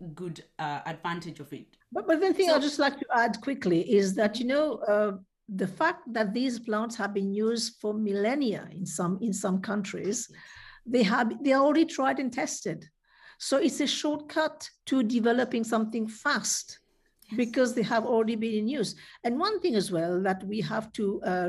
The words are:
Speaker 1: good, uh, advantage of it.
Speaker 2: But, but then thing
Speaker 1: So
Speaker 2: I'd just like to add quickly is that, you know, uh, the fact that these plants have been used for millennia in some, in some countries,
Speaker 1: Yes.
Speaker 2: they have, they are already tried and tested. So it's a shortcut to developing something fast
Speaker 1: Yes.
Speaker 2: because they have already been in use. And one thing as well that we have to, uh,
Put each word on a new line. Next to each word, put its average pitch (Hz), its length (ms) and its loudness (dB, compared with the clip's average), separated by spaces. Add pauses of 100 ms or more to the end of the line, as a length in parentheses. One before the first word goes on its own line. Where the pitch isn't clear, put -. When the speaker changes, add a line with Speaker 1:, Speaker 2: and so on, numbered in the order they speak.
(140)
Speaker 1:
good, 170 300 -10 (160)
uh, 147 260 -4
advantage 170 540 -6
of 139 120 -14
it. - 140 -12 (240)
Speaker 2:
But, - 160 -4
but 320 140 4
then 381 120 4
thing 370 160 4
Speaker 1:
So 320 60 6
Speaker 2:
I'd 277 80 4
just 285 160 -2
like 277 220 2
to - 120 -6
add 233 280 2
quickly 196 400 2 (120)
is 196 220 4
that, 208 240 2
you 247 80 -2
know, 285 300 2
uh, 208 360 2 (360)
the 190 180 -2
fact 349 360 0 (100)
that 220 200 0
these 240 280 0
plants 220 340 -2
have 202 180 -4
been 196 220 0
used 226 460 -2
for 208 120 -2
millennia 214 800 0
in 180 160 -8
some, 185 340 -2
in 233 120 -2
some 190 280 0
countries, 196 680 -4
Speaker 1:
Yes. - 80 -20 (480)
Speaker 2:
they 247 160 4
have, 233 400 2
they 277 100 4
are 269 120 6
already 302 220 6
tried 269 340 -2
and 254 120 -4
tested. - 560 -6 (500)
So - 180 0
it's 294 240 2
a 285 80 2
shortcut 302 800 -2 (160)
to 262 160 2
developing 233 640 2
something 220 420 -2
fast - 720 -4 (520)
Speaker 1:
Yes. 220 60 -6
Speaker 2:
because 240 380 2
they 233 80 0
have 220 220 0
already 226 320 2
been 220 180 -2
in 214 140 0
use. 262 260 -2 (300)
And 240 140 0
one 403 220 0
thing 339 140 0
as 196 160 2
well 180 320 0
that 190 220 0
we 208 160 -4
have 220 320 -4
to, 202 300 -2
uh, 180 260 0